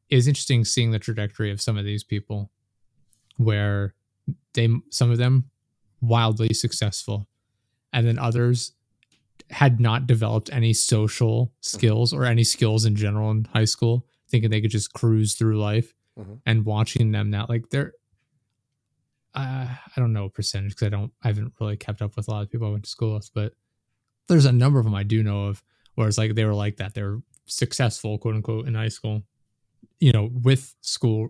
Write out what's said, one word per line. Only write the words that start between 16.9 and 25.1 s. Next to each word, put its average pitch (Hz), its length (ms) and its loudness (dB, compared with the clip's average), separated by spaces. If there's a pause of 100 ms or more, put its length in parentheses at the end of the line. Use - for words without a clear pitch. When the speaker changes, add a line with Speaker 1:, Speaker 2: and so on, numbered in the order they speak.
Speaker 1:
them 104 180 -2
now, 104 200 -4
like, 117 220 -4
they're, 139 220 -4 (1400)
uh, 131 340 -6
I - 320 -10
don't 117 140 0
know 101 120 -2
a 98 40 -8
percentage 98 460 -6
'cause 117 100 -2
I 101 40 0
don't, 101 220 -4 (120)
I - 40 -4
haven't 107 320 -2
really 104 180 -4
kept - 240 -10
up 107 140 -6
with 110 120 -6
a 113 40 -4
lot 104 120 -4
of 101 60 -8
people 113 180 -4
I 104 40 -2
went 104 140 -6
to - 40 -12
school 107 260 -4
with, - 180 -10
but 104 200 -4 (760)
there's 160 180 8
a 131 60 4
number 127 280 4
of 110 60 2
them 104 100 0
I 101 80 -2
do 110 200 2